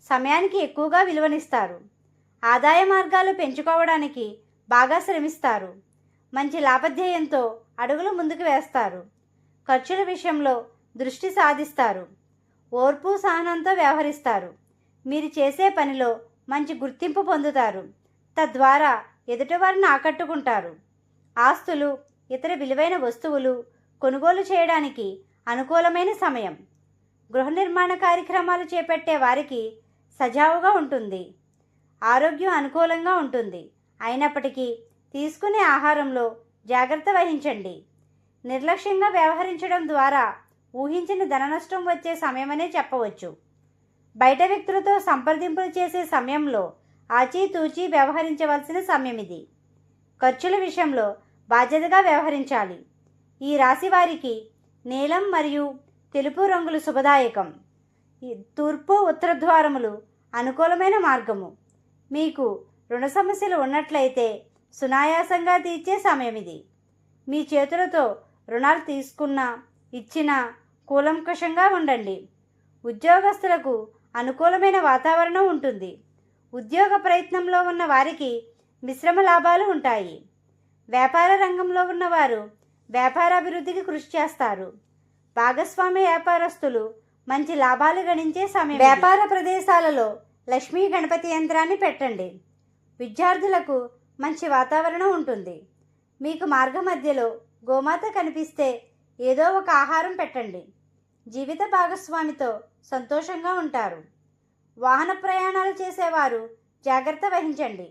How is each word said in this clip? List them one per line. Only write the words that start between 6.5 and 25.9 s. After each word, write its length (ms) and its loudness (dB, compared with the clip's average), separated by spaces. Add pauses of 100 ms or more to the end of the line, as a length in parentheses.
లాభధ్యేయంతో 800 0 (380)
అడుగులు 320 -2
ముందుకు 320 -4
వేస్తారు. 580 -2 (680)
ఖర్చుల 360 0
విషయంలో 500 -2 (420)
దృష్టి 360 -6
సాధిస్తారు. 720 0 (680)
ఓర్పు 460 0
సహనంతో 560 0
వ్యవహరిస్తారు. 760 0 (560)
మీరు 340 -6
చేసే 300 2
పనిలో 400 -2 (400)
మంచి 260 -4
గుర్తింపు 460 -4
పొందుతారు. 600 0 (540)
తద్వారా 560 4 (360)
ఎదుటివారిని 580 2
ఆకట్టుకుంటారు. 840 0 (640)
ఆస్తులు, 540 2 (380)
ఇతర 240 -6
విలువైన 440 -2
వస్తువులు 560 -2 (480)
కొనుగోలు 500 2
చేయడానికి 580 0 (380)
అనుకూలమైన 640 0 (120)